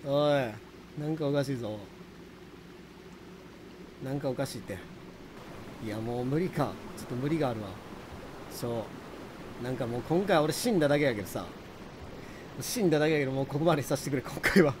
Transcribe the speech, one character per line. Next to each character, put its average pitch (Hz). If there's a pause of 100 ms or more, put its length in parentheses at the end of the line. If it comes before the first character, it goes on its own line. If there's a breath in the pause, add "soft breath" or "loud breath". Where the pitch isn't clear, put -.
お 147
い、 123
な 147
ん 156
か 156
お 139
か 143
し 139
い 127
ぞ。 107 (2250)
な 131
ん 143
か 143
お 127
か 131
し -
い -
っ 110
て。 95 (1040)
い 110
や、 107
も 120
う -
無 139
理 185
か。 127 (260)
ち -
ょ -
っ -
と 127
無 131
理 165
が 147
あ 120
る 110
わ。 101 (840)
そ 117 (760)
う。 -
な 123
ん 127
か 123
も 120
う -
今 175
回 185
俺 151
死 240
ん 196
だ 147
だ 143
け 147
や 135
け 101
ど 92
さ。 98 (1120 loud breath)
死 233
ん 185
だ 151
だ 147
け 160
や 151
け 139
ど、 131
も 135
う -
こ 139
こ 160
ま 170
で 143
に -
さ -
せ -
て -
く 135
れ、 127
今 - (100)
回 -
は。 139